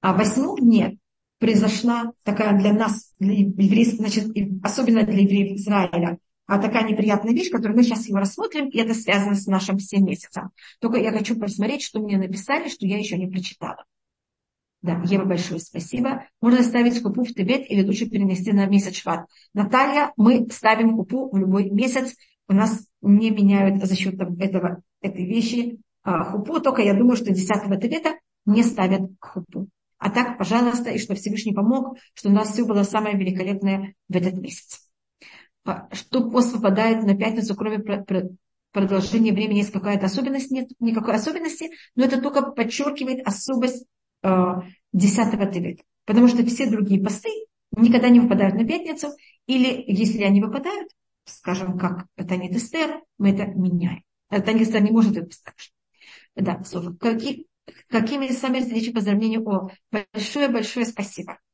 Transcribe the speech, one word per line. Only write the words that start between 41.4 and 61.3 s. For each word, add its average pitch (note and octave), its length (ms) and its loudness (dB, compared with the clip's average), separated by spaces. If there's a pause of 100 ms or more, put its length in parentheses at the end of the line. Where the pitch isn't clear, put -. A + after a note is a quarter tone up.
но B3 100 2
это B3+ 160 0
только C#4 300 -2
подчеркивает C4 760 -4
особость, B3 580 -4 (380)
э, F#3+ 60 0 (640)
десятого G3+ 580 2
Тевета. F3 320 -6 (220)
Потому A#3+ 220 6
что A#3+ 180 4
все C4+ 240 -2
другие G3 340 2
посты - 260 -4 (460)
никогда A#3 340 6
не A#3+ 100 10
выпадают G3 360 4
на A3+ 100 2
пятницу, D#4+ 440 -6 (360)
или B3+ 420 2
если G#3 360 0
они G3+ 180 6
выпадают, C#4+ 480 -6 (360)
скажем, F#3 520 -6
как F#3 380 -4
Танит F3+ 400 -6
Эстер, D#4 460 -6 (160)
мы G3 140 2
это G3 160 0
меняем. F3+ 560 -2 (260)
Э, G3+ 120 -2
Танит A3 280 2
Эстер A3 120 2
не G#3 100 4
может G3+ 260 4
это E3+ 180 -10
сказать. - 380 -20 (640)
Да, - 280 -4
Софа, - 300 -10
какие, A3+ 520 -4 (440)
какими C4 400 -2
самыми B3+ 320 -2
сердечными A#3 340 -4
поздравлениями? A3 480 0
О, F#3+ 260 -4 (220)
большое-большое A3 960 -4
спасибо. - 540 -12 (140)